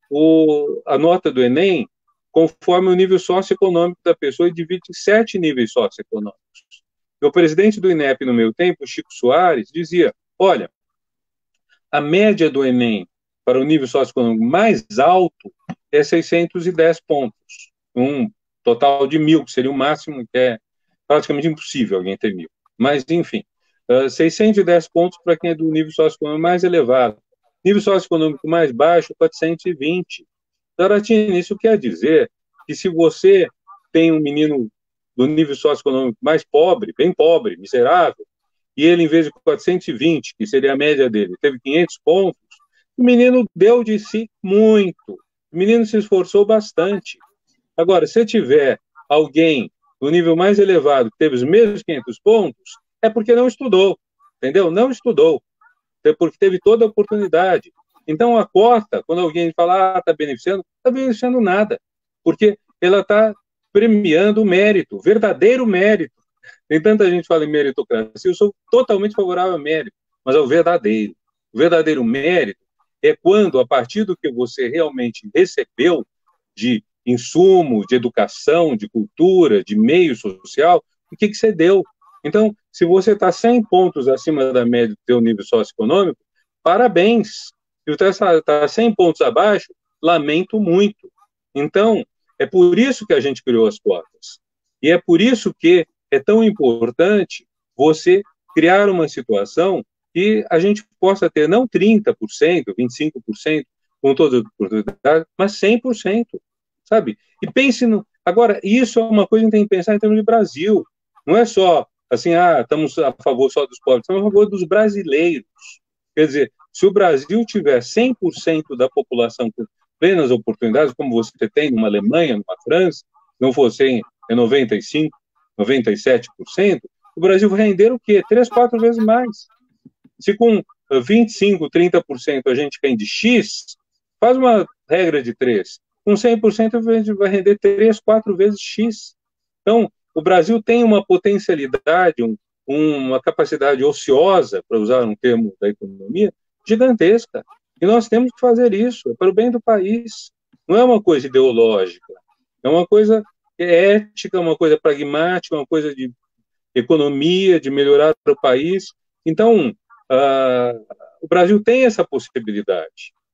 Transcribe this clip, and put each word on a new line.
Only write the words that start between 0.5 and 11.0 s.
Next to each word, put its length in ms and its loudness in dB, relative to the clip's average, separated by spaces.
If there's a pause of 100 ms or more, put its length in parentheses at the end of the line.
a 120 -2
nota 340 0
do 100 0
enem 460 0 (420)
conforme 580 0
o 60 2
nível 240 2
socioeconômico 840 -2
da 100 2
pessoa 340 -2
e 40 -2
divide 380 -8
em 20 -20
sete 460 -2
níveis 340 -2
socioeconômicos. 640 -6 (840)
E 60 0
o 60 0
presidente 480 2
do 100 0
inep 340 -2
no 100 -2
meu 180 2
tempo, 340 -4
Chico 260 -14
Soares, 600 0
dizia, 420 -2 (240)
olha, 320 0 (1200)